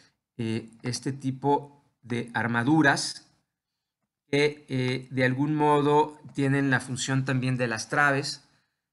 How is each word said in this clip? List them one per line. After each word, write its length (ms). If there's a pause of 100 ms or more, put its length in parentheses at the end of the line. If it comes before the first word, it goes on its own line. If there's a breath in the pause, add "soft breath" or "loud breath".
(380 loud breath)
eh, 320 (120)
este 300
tipo 760 (160)
de 320
armaduras 960 (1040)
que, 380
eh, 400
de 160
algún 300
modo 640 (140)
tienen 360
la 100
función 460
también 320
de 100
las 220
traves. 580 (460)